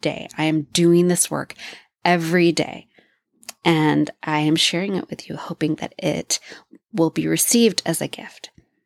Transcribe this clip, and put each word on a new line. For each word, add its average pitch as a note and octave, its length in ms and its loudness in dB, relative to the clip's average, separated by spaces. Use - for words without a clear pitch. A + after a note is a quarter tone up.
day. - 360 -6
I D#3 80 -2
am D#3 180 2
doing F3 440 4
this F3 240 0
work C#3+ 240 -8
every E3+ 460 2
day. - 380 -4
And D3+ 460 2
I D3+ 160 -2
am D#3 160 2
sharing F#3 400 -2
it - 120 -8
with - 200 -14
you, D#3+ 80 -10
hoping D#3 400 -4
that - 200 -10
it - 440 -6
will E3 180 2
be D#3 180 -2
received G3+ 580 2
as E3 140 -2
a C#3 80 -4
gift - 420 -18